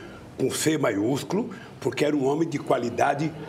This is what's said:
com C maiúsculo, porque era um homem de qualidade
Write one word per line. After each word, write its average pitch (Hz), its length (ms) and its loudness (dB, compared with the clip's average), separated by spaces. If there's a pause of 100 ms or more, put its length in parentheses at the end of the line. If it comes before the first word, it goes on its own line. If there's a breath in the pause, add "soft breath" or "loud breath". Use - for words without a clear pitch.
(380 loud breath)
com 131 100 2
C 156 300 2
maiúsculo, 135 720 0 (300 loud breath)
porque 123 240 0
era 147 100 2
um 139 100 2
homem 147 240 2
de 139 100 -4
qualidade 135 720 2 (160)